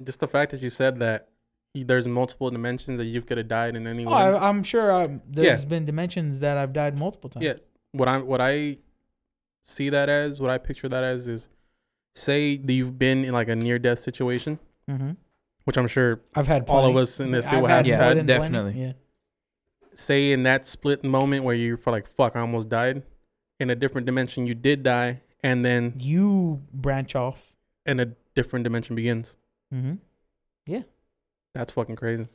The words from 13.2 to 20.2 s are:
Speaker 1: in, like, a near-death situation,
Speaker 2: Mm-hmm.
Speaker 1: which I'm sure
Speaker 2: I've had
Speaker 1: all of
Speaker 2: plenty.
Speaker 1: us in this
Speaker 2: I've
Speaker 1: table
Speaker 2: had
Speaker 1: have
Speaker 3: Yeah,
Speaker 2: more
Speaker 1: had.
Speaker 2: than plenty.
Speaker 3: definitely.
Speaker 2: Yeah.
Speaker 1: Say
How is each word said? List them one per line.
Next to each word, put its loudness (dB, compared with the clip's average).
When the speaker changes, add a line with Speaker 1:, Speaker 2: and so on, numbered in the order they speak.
Speaker 1:
in, -4
like, 0
a 0
near-death 0
situation, -4
Speaker 2:
Mm-hmm. -4
Speaker 1:
which 0
I'm 2
sure 2
Speaker 2:
I've 2
had 2
Speaker 1:
all 6
of 6
Speaker 2:
plenty. 6
Speaker 1:
us -4
in -2
this 2
Speaker 2:
I've 0
Speaker 1:
table 4
Speaker 2:
had 6
Speaker 1:
have 6
Speaker 3:
Yeah, 6
Speaker 2:
more 6
Speaker 1:
had. 6
Speaker 2:
than 2
plenty. 4
Speaker 3:
definitely. -2
Speaker 2:
Yeah. -6
Speaker 1:
Say 2